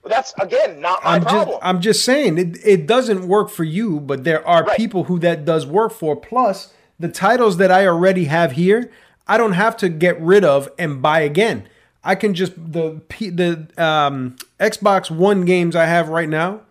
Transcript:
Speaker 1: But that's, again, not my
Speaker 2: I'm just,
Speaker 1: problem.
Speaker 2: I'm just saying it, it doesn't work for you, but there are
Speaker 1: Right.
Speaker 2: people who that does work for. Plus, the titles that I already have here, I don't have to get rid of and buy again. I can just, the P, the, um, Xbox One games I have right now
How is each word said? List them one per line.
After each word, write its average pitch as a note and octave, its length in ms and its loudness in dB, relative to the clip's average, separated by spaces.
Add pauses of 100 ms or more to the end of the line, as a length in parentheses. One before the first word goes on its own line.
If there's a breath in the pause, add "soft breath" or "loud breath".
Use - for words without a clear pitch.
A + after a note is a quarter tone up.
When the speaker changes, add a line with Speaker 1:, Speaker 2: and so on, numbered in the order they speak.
Speaker 1:
But - 100 -4
that's, B3+ 280 -2
again, F3+ 400 -2
not F3 240 -4
my E3+ 120 2
Speaker 2:
I'm F3 80 2
just, B3 100 0
Speaker 1:
problem. - 260 -2
Speaker 2:
I'm F#3 220 -2
just G#3 240 0
saying B3 320 2
it, F3+ 260 -4
it F#3 220 4
doesn't A3 420 0
work G#3 220 0
for E3+ 140 -6
you, D#3+ 360 -4
but C#3 240 -6
there D#3+ 240 0
are E3 160 4
Speaker 1:
Right. G3 140 0
Speaker 2:
people G3 260 -2
who F3 140 -4
that E3 260 -2
does D#3+ 220 0
work G#3 260 0
for. D3+ 240 -4
Plus, A3 560 -4 (260 soft breath)
the E3 100 -6
titles G#3+ 500 2
that F#3+ 120 4
I F#3+ 160 6
already F3+ 380 2
have D#3 280 0
here, G3 380 0 (380 soft breath)
I G#3+ 80 2
don't A3+ 160 2
have A3 240 0
to F#3 140 -2
get E3 280 0
rid F#3 240 4
of C#3 360 2
and D3 240 -4
buy D3+ 180 2
again. D3+ 480 -2 (340 soft breath)
I F#3 120 -2
can G3+ 180 -2
just, F3+ 240 -4
the D#3+ 540 -8
P, A3 180 -10
the, E3+ 380 -4 (100)
um, C#3+ 600 -2 (220)
Xbox G3 520 0
One F#3 340 2
games F3 320 2
I E3 80 4
have E3 240 0
right D#3+ 220 -2
now F3 400 -4